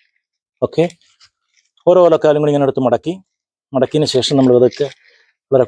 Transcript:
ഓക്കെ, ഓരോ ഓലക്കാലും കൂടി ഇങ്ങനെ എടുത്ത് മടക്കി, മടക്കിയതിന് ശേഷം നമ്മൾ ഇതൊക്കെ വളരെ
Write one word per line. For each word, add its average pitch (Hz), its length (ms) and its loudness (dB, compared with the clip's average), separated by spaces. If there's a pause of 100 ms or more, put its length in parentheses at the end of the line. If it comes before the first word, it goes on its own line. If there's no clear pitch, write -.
(640)
ഓക്കെ, 156 180 -4 (1040)
ഓരോ 180 180 4
ഓലക്കാലും 151 340 2
കൂടി 151 100 0
ഇങ്ങനെ 143 160 -2
എടുത്ത് 135 200 -4
മടക്കി, 117 260 -2 (640)
മടക്കിയതിന് 135 400 -2
ശേഷം 131 240 -2
നമ്മൾ 131 200 2
ഇതൊക്കെ 127 280 0 (640)
വളരെ 131 160 0